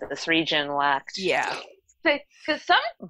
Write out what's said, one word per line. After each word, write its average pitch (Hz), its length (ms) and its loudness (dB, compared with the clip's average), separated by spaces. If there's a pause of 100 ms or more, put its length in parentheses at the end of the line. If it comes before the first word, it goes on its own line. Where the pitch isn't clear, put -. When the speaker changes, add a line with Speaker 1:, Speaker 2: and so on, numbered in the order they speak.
(100)
Speaker 1:
this 139 180 -6
region 160 400 2
locked. 143 500 0
Speaker 2:
Yeah. 143 380 0 (480)
Speaker 3:
So, 294 140 2 (280)
'cause 302 180 -2
some, 359 140 4 (320)